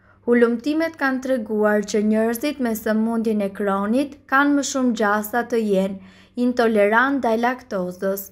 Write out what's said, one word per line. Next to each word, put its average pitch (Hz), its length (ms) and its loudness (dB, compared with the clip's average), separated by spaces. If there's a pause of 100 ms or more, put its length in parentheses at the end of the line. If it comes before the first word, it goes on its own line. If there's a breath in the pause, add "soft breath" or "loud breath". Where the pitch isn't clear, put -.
(260 loud breath)
Hulumtimet 240 760 2
kanë 262 240 -2
treguar 214 640 0
që 214 160 0
njerëzit 233 560 0
me 233 160 -2
sëmundjen 220 640 -2
e 196 80 -2
Crohnit 202 680 -2 (100)
kanë 285 280 4
më 277 120 0
shumë 254 280 0
gjasa 214 520 0
të 233 160 -2
jenë 196 540 -2 (180)
intolerant 240 840 2
ndaj 233 200 0
laktozës. 196 920 -4